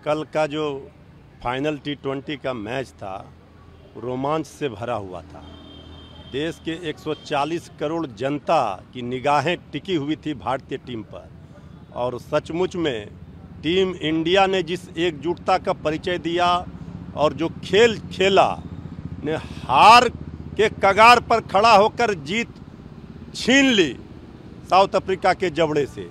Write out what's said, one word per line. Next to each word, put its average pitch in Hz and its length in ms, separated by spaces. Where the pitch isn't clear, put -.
कल 151 200
का 156 220
जो 143 440
फाइनल 139 360
टी 147 160
ट्वेंटी 139 420
का 131 160
मैच 117 400
था, 98 240
रोमांच 135 480
से - 240
भरा 117 260
हुआ 92 280
था। 82 200
देश 147 340
के 160 60
एक 147 100
सौ 156 160
चालीस 151 540
करोड़ 160 280
जनता 139 520
की - 100
निगाहें 139 520
टिकी 170 240
हुई 147 200
थी 151 200
भारतीय 131 440
टीम 117 260
पर, 87 240
और 123 260
सचमुच 165 560
में 123 300
टीम 185 320
इंडिया 165 520
ने 190 160
जिस 170 260
एकजुटता 165 680
का 180 160
परिचय 160 440
दिया 170 280
और 147 180
जो 156 160
खेल 214 340
खेला, 185 400
ने 156 120
हार 208 760
के 208 120
कगार 220 400
पर 226 240
खड़ा 214 300
होकर 214 380
जीत 208 280
छीन 269 360
ली 175 200
साउथ 190 300
अफ्रीका 190 400
के 185 160
जबड़े 147 360
से। 92 240